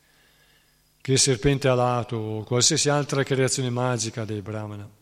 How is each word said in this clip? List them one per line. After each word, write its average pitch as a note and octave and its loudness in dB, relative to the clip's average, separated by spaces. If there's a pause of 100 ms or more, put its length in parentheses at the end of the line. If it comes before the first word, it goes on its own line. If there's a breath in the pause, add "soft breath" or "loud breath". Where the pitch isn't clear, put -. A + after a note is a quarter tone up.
(1000 soft breath)
Che C3 -2
il C3 4
serpente C#3 2
alato B2 2
o G#2+ -4
qualsiasi B2 2
altra C#3+ 2
creazione B2+ 0
magica A#2+ -2
dei G#2 -6
Brahmana G#2 -10 (140)